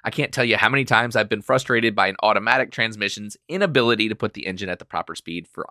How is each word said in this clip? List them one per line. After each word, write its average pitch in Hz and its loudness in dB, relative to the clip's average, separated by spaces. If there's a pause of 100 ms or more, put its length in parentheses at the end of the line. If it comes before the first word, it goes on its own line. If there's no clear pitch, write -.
I 113 -6
can't - -4
tell 131 0
you 113 4
how 110 4
many 135 2
times 117 2
I've 107 2
been 107 -2
frustrated 117 2
by 98 2
an 95 -4
automatic 107 2
transmission's 104 -6 (100)
inability 127 2
to 107 -4
put 107 -4
the - -12
engine 95 -6
at 87 -6
the - -20
proper 82 -8
speed 82 -10
for - -12